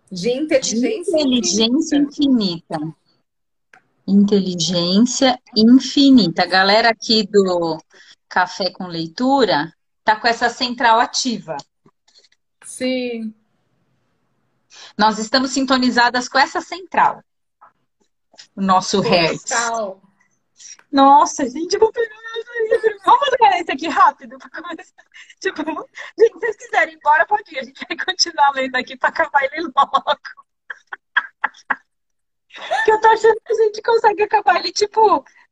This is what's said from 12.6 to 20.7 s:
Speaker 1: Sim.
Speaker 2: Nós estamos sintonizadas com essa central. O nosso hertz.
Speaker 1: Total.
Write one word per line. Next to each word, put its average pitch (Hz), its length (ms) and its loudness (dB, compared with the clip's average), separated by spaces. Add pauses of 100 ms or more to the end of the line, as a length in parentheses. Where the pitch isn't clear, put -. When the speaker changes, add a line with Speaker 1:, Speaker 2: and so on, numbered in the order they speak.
Speaker 1:
Sim. 247 680 -6 (1600)
Speaker 2:
Nós 208 220 2
estamos 254 320 -2
sintonizadas 247 800 0
com 269 100 -2
essa 320 220 0
central. 330 600 -2 (1300)
O 196 80 -10
nosso 190 380 0
hertz. 165 420 0
Speaker 1:
Total. 226 580 -6 (920)